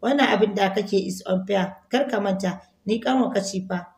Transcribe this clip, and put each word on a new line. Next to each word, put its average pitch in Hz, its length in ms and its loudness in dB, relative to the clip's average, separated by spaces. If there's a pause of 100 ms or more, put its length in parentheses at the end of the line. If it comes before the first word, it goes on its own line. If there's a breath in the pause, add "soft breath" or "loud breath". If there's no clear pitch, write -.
wannan 254 260 2
abin 208 280 2
da 196 180 2
kake 208 200 -2 (140)
is 185 200 -6
unfair. 185 480 0 (140)
Kar 262 200 2
ka 220 100 0
manta, 190 420 -2 (240 loud breath)
ni 220 140 0
ƙanwarka 247 440 2
ce 190 240 -4
fa. 180 200 -6 (100)